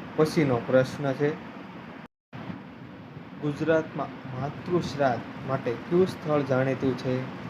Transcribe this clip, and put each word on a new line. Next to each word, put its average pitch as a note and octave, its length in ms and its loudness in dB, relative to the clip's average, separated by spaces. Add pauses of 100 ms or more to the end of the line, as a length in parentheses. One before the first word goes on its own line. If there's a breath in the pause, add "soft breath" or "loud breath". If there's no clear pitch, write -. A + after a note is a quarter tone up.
(160)
પછીનો D3+ 400 4 (100)
પ્રશ્ન C3 460 4
છે, D3 180 2 (2000)
ગુજરાતમાં D3 1000 0
માતૃશ્રાદ્ધ C#3 1080 0
માટે C3 220 0
કયું E3+ 360 4
સ્થળ D3+ 360 0
જાણીતું C3 560 2
છે? B2+ 160 0 (360)